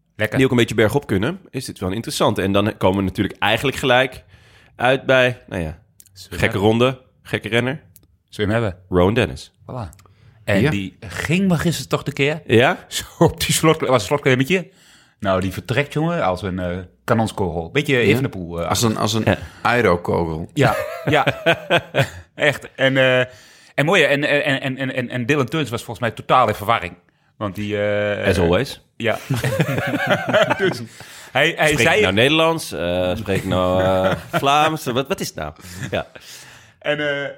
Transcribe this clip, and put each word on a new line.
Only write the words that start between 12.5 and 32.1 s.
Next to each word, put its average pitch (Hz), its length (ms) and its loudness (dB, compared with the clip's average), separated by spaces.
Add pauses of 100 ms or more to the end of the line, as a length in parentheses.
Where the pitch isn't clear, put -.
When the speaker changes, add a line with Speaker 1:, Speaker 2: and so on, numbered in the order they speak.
Speaker 1:
Zo - 160 -8 (140)
op - 220 2
die - 140 -2
slot, - 260 2
was 127 100 -4
een 127 100 4
slotklimmetje. 139 680 0 (500)
Nou, 95 220 0
die 92 120 -4
vertrekt, - 400 -4
jongen, 160 300 -2
als 92 180 -2
een, 92 180 -4
eh, 90 180 -4 (260)
kanonskogel. 92 680 -2
Beetje 147 260 0
Speaker 3:
Ja. 120 40 4
Speaker 1:
Evenepoel, 101 600 0
eh, 85 80 -4
Speaker 3:
Als 92 120 0
een, 110 160 2
als 104 160 -2
een 110 120 -2
Speaker 2:
Ja. 101 120 2 (240)
Speaker 3:
aerokogel. 90 920 0
Speaker 1:
Ja, 120 220 2 (300)
ja. 147 200 2 (560)
Speaker 2:
<laughs> - 540 -6
Speaker 1:
Echt. - 400 0
En, 135 220 2
eh, 131 220 4 (560)
en 143 100 2
mooi, 175 180 4
en, 143 200 2
en, 139 380 0
en, 131 160 -6
en, 131 180 -4
en, 123 140 -4
en 123 160 -4
Dylan 139 200 2
Teuns 143 240 -4
was 113 140 -6
volgens 113 240 -12
mij 107 80 -4
totaal 127 320 2
in 107 60 0
verwarring. 98 400 -2 (440)
Want 98 180 -6
die, 104 260 -4
eh, 104 460 0
Speaker 2:
As 92 120 2
always. 90 460 0 (120)
Speaker 1:
Ja. 110 200 -2 (100)
<laughs> - 1300 -2
Dus 175 240 -2 (500)
hij, 151 260 2
hij 160 140 2
Speaker 2:
Spreek 143 160 0
Speaker 1:
zei 170 80 4
Speaker 2:
ik 214 60 4
nou 190 120 2